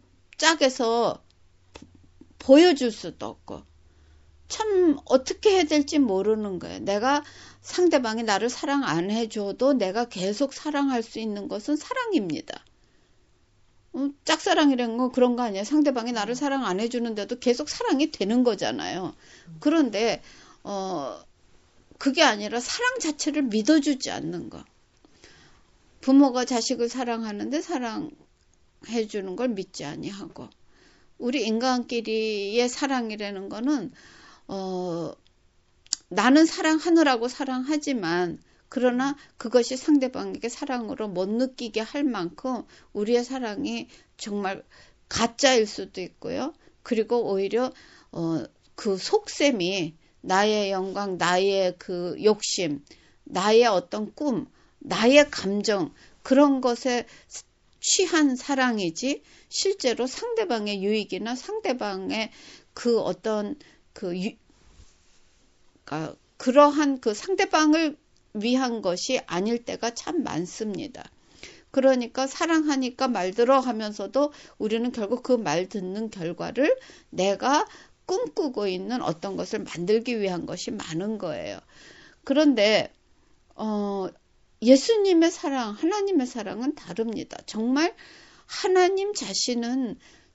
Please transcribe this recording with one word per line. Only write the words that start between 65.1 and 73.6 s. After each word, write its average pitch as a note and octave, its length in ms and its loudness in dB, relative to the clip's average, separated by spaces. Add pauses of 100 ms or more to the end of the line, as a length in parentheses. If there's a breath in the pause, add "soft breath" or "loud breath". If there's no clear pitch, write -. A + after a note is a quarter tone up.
그러니까 D3+ 300 -8 (220)
그러한 C#4+ 640 4
그 A3 120 -2
상대방을 D#4+ 840 2 (360)
위한 A#3 480 0
것이 F#3+ 460 -2
아닐 A3 360 -2
때가 A3+ 300 -6
참 D#4 300 -4
많습니다. - 840 -8 (640 loud breath)
그러니까 C4 540 2
사랑하니까 C#4 840 0
말 F#3+ 240 -2
들어 A#3+ 280 4
하면서도 A3 720 -2 (260 loud breath)